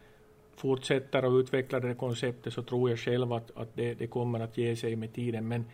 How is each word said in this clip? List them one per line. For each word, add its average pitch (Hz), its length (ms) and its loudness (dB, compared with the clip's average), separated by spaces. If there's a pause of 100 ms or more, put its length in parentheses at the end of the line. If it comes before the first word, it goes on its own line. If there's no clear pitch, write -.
(560)
fortsätter 131 680 2
att 127 200 6
utveckla 131 360 0
det 123 160 0
konceptet 120 580 -2
så 120 100 -4
tror 123 260 2
jag 113 100 0
själv 123 340 0
att, 117 220 -4
att 117 200 -8
det, 120 180 0
det 113 140 -4
kommer 120 320 -2
att 113 180 -4
ge 113 180 2
sig 113 200 -2
med 113 180 -6
tiden. 113 340 -2
Men, 117 260 -2